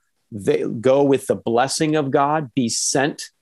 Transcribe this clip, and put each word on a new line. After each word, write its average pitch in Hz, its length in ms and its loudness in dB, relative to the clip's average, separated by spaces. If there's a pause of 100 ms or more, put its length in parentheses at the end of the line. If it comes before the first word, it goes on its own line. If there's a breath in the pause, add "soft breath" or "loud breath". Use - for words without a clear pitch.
(300)
they, 110 320 -2
go 123 400 2
with 139 240 2
the - 80 2
blessing 131 640 0
of 139 140 0
God, 147 440 0
be 120 140 -4
sent - 640 -2 (120)